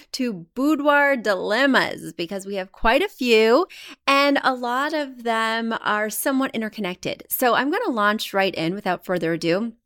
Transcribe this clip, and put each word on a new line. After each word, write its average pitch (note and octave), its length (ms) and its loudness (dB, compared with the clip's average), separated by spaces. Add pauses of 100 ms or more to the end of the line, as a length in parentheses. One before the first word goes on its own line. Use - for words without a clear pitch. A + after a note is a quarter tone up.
(120)
to G#3+ 420 -6
boudoir C#4+ 640 2
dilemmas G3+ 960 0
because F#3+ 320 -8
we G3+ 100 -8
have F#3+ 160 -8
quite A#3+ 300 2
a G4+ 80 -2
few A#3 560 4 (400)
and C#4 380 4
a C4 100 2
lot B3+ 400 -4
of C4+ 300 -6
them A3+ 580 -2
are G#3+ 300 -2
somewhat C4 420 -2
interconnected. G#3 720 -6
So B3 280 2
I'm C4+ 160 0
gonna G#4+ 180 -2
launch G#3+ 460 0
right F#3+ 180 2
in E3 220 -2
without G3 280 -4
further E3+ 300 -2
ado. E3+ 400 -2 (120)